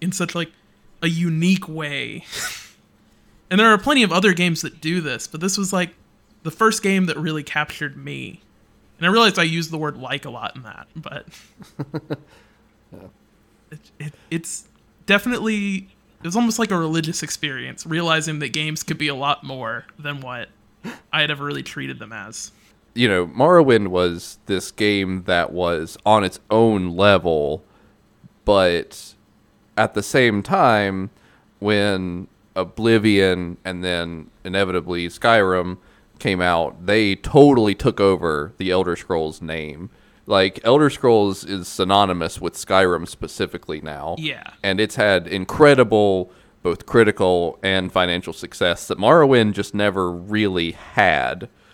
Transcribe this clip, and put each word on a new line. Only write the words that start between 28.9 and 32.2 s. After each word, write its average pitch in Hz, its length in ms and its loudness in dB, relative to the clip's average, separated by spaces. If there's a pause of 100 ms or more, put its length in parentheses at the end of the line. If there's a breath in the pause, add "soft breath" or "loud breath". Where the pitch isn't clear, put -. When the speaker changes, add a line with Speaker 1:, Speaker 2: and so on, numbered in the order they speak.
Speaker 2:
at 110 160 0
the 104 100 -4
same 113 400 2
time, 107 680 0 (500 soft breath)
when 98 680 -2 (260)